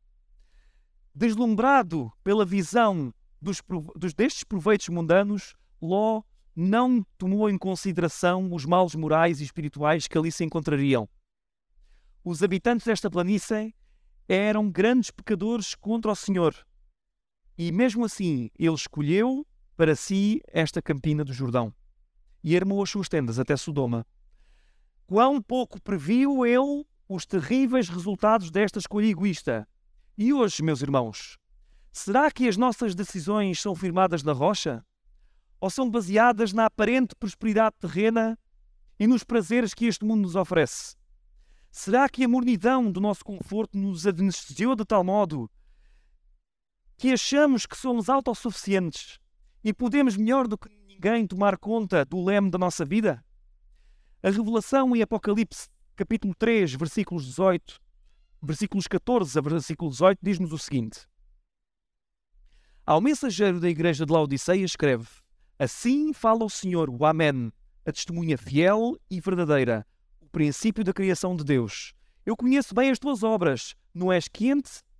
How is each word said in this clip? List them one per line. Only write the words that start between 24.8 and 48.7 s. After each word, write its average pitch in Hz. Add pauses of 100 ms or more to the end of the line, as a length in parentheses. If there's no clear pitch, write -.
Quão 247
pouco 247
previu 240
ele 277 (220)
os 190
terríveis 233
resultados 190
desta 202
escolha 208
egoísta. 160 (480)
E 226
hoje, 233
meus 156
irmãos, 131 (540)
será 269
que 247
as 185
nossas 233
decisões 190
são 196
firmadas 175
na 151
rocha? 143 (760)
Ou 190
são 254
baseadas 214
na 220
aparente 233
prosperidade 214
terrena 220 (600)
e 208
nos 247
prazeres 226
que 233
este 208
mundo 214
nos 175
oferece? 170 (760)
Será 254
que 254
a 247
mornidão 240
do 180
nosso 202
conforto 202
nos 190
anestesiou 190
de 214
tal 196
modo 180 (1500)
que 262
achamos 269
que -
somos 240
autossuficientes 202 (460)